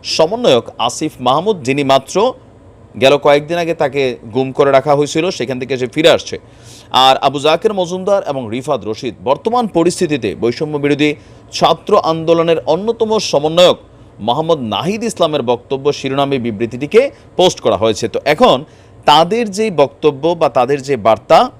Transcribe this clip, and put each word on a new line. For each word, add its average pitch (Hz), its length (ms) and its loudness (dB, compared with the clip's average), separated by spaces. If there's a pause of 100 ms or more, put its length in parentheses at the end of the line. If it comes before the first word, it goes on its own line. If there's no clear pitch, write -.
সমন্বয়ক 170 720 0
আসিফ 123 420 -4
মাহমুদ, 151 440 -2
যিনি 135 200 -2
মাত্র 139 500 0 (680)
গেল 135 160 4
কয়েকদিন 147 400 2
আগে 165 160 -2
তাকে 135 440 -2 (160)
গুম 131 180 -2
করে 139 200 2
রাখা 135 240 4
হয়েছিল, 151 340 0
সেখান 127 300 -6
থেকে 131 180 -4
সে 123 100 -4
ফিরে 156 220 2
আসছে। - 300 0 (520)
আর 131 260 4
আবু 139 220 0
জাকের 156 340 0
মজুমদার 185 540 -2
এবং 131 220 -6
রিফাত 123 360 -4
রশিদ 107 380 -8
বর্তমান 220 440 0
পরিস্থিতিতে 160 680 -2
বৈষম্য 147 420 -4
বিরোধী 143 380 0 (360)
ছাত্র - 460 0
আন্দোলনের 165 680 0
অন্যতম 214 540 -2
সমন্বয়ক 160 580 2 (420)
মোহাম্মদ 147 400 -2
নাহিদ 123 440 -4
ইসলামের 160 380 -2
বক্তব্য 135 520 -2
শিরোনামে 139 460 -2
বিবৃতিটিকে 123 720 -2 (260)
পোস্ট 180 220 2
করা 110 180 0
হয়েছে। 123 300 0
তো 104 180 -4
এখন 156 400 2 (400)
তাদের 175 460 4
যেই 214 200 -4
বক্তব্য 143 560 0
বা 165 220 0
তাদের 135 320 0
যে 135 160 -4
বার্তা 135 640 2